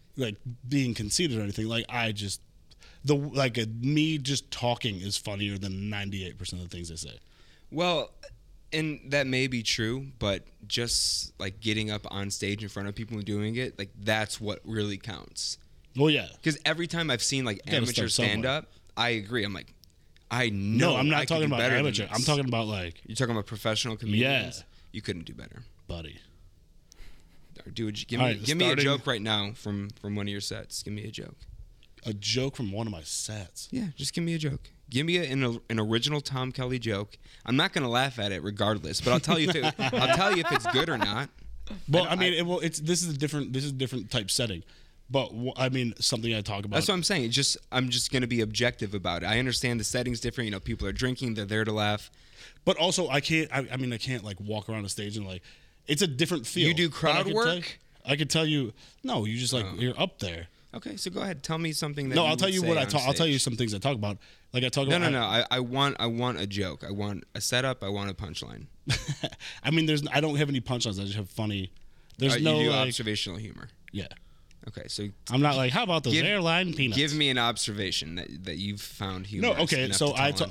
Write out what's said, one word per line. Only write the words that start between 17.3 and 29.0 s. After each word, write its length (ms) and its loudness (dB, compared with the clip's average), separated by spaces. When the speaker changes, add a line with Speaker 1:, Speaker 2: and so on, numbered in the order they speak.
Speaker 2:
like, 140 0
Speaker 1:
You 40 -16
gotta 60 4
Speaker 2:
amateur 140 2
Speaker 1:
start 40 0
somewhere. 200 4
Speaker 2:
stand-up, 400 -2
I 140 2
agree. 340 0
I'm 100 -4
like, 180 -10
"I 200 2
know 420 4
Speaker 1:
No, 40 2
I'm 120 4
not 100 4
Speaker 2:
I 20 4
could 80 -2
Speaker 1:
talking 140 2
Speaker 2:
do 40 2
Speaker 1:
about 120 2
Speaker 2:
better 180 4
than 100 4
Speaker 1:
amateur. 240 0
I'm 80 -2
Speaker 2:
this." 80 0
Speaker 1:
talking 200 4
about, 200 0
like, 400 -4
Speaker 2:
You're 100 -8
talking 160 0
about 140 0
professional 500 -2
comedians? 640 2
Speaker 1:
Yeah. 60 -14
Speaker 2:
You 100 -10
couldn't 220 -6
do 100 -12
better. 280 -16
Speaker 1:
Buddy. 320 -10
Speaker 2:
Or 40 -14
dude, 380 -6
give 120 -2
Speaker 1:
All 60 6
Speaker 2:
me, 80 4
Speaker 1:
right, 100 -6
Speaker 2:
give 140 0
me 60 4
a 40 4
Speaker 1:
starting 160 2
Speaker 2:
joke 220 2